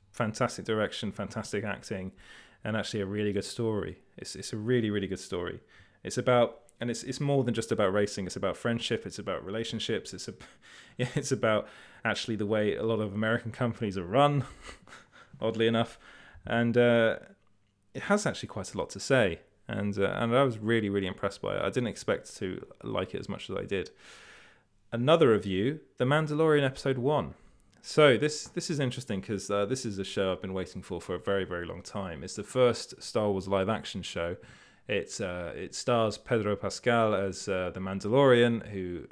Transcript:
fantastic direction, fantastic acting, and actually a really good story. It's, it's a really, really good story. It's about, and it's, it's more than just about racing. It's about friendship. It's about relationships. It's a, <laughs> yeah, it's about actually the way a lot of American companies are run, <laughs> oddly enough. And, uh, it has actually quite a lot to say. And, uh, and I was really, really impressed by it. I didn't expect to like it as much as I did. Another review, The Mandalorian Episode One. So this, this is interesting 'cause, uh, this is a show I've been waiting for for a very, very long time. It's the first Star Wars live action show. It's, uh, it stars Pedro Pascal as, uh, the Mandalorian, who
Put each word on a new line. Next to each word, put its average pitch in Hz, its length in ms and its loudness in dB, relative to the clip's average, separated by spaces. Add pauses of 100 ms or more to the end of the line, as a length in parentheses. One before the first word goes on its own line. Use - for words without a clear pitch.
(120)
fantastic 110 540 -4
direction, 107 460 -2
fantastic 101 520 -6
acting, 95 480 -6 (520)
and 110 140 -2
actually 104 240 -4
a 98 40 -4
really 104 280 -2
good 95 100 -2
story. 107 540 -4 (180)
It's, - 200 -12
it's - 180 -10
a 113 40 -6
really, 110 340 2
really 98 160 -2
good 95 120 -6
story. 87 400 -6 (440)
It's - 160 -6
about, 123 400 4 (200)
and 123 120 -4
it's, 113 120 -6
it's - 160 -6
more 143 240 2
than 113 120 0
just 117 160 -2
about 104 220 4
racing. 101 340 0
It's - 80 -8
about 95 200 -2
friendship. 117 520 -2
It's 90 100 -10
about 98 260 -6
relationships. 110 720 -4
It's - 140 -12
a, - 80 -10 (300)
<laughs> - 320 -20
yeah, 123 180 -2
it's 135 160 -4
about 110 360 2 (380)
actually 110 300 -2
the 104 100 -2
way 107 300 2
a - 80 -4
lot 113 160 0
of 101 160 -4
American 110 360 0
companies 110 460 -4
are 90 80 -4
run, 139 400 4 (480)
<laughs> - 480 -20
oddly 110 240 2
enough. 113 320 4 (480)
And, 117 320 2
uh, 117 400 8 (760)
it 113 100 -10
has 208 220 2
actually 101 220 -4
quite - 260 -8
a 101 40 -8
lot 87 140 -2
to 98 80 -12
say. 104 420 2 (260)
And, 104 320 -4
uh, 95 180 2
and 117 180 2
I 139 80 6
was 123 140 0
really, 107 320 2
really 98 160 2
impressed - 360 -4
by - 140 -2
it. - 60 -2
I 95 80 0
didn't 120 180 0
expect - 500 -4
to 92 280 -6 (160)
like 101 320 -4
it - 60 -6
as - 100 -8
much - 220 -8
as 95 40 -6
I 98 100 -4
did. 98 260 -4 (1040)
Another 135 380 6
review, 101 480 2 (180)
The 123 80 0
Mandalorian 151 580 4
Episode 131 360 0
One. 120 340 0 (480)
So 147 340 6
this, 147 340 0
this - 200 -6
is 151 100 -2
interesting 120 440 -4
'cause, 101 260 -6
uh, 101 160 2
this 127 200 -2
is 101 120 -4
a 98 60 -4
show 95 280 0
I've 87 100 -4
been 95 120 -6
waiting 92 300 -6
for 87 180 -6
for 90 140 -6
a 82 40 -6
very, 98 260 0
very 87 200 -6
long 87 160 -10
time. 87 420 -8
It's 92 120 -12
the 104 80 -6
first - 580 2
Star 107 300 0
Wars 95 160 -2
live 95 220 2
action 101 340 -4
show. 87 340 -4 (500)
It's, - 320 -2
uh, 90 360 -6
it 90 180 -10
stars 113 460 2
Pedro 104 360 0
Pascal 110 600 2
as, 95 320 -2
uh, 92 260 -2
the 92 60 -10
Mandalorian, 117 880 4
who 90 440 -6